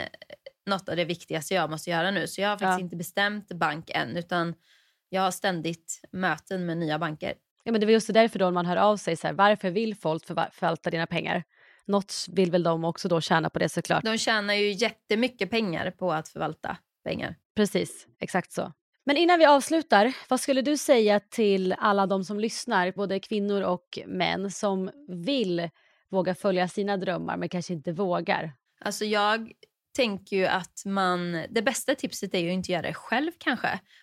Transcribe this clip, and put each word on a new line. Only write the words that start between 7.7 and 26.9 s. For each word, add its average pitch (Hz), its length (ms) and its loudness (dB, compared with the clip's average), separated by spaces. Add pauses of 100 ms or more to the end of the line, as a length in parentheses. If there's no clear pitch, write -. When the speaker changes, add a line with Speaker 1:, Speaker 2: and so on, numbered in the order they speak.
Speaker 2:
men 220 100 2
det 208 60 2
var 220 60 6
just 214 200 2
därför 220 260 4
då 180 120 4
man 175 140 0
hör 175 120 0
av 208 200 4
sig 165 180 -4
så 160 120 -4
här, 156 60 -2
varför 202 360 4
vill 214 260 -2
folk 160 320 -4
förva-, 165 240 -4
förvalta 165 380 -4
dina 165 180 -2
pengar? 165 360 -2 (420)
Något 196 460 -2
vill 180 200 2
väl 175 120 2
de 165 200 0
också 165 240 -2
då 170 140 2
tjäna 160 280 2
på - 100 -4
det, 165 100 0
såklart. 165 340 0
Speaker 1:
De 220 140 -2
tjänar 208 360 0
ju 208 180 2
jättemycket 214 800 -2
pengar 190 420 -2
på 180 220 -4
att 156 160 -4
förvalta 156 480 -8 (260)
pengar. - 320 -6 (200)
Speaker 2:
Precis, 196 520 0 (120)
exakt - 320 -2
så. - 200 -6 (340)
Men 277 120 2
innan 339 220 6
vi 320 60 8
avslutar, 277 680 6 (160)
vad 254 100 2
skulle 262 220 2
du 294 160 2
säga 220 420 6
till 190 580 2
alla 196 280 4
de 190 180 0
som 208 160 -6
lyssnar, 208 520 0
både 196 280 -2
kvinnor 202 420 0
och 180 460 -2
män, 180 440 -2
som 190 400 -2 (160)
vill 180 640 -2 (400)
våga 180 260 0
följa 180 320 0
sina 202 300 -2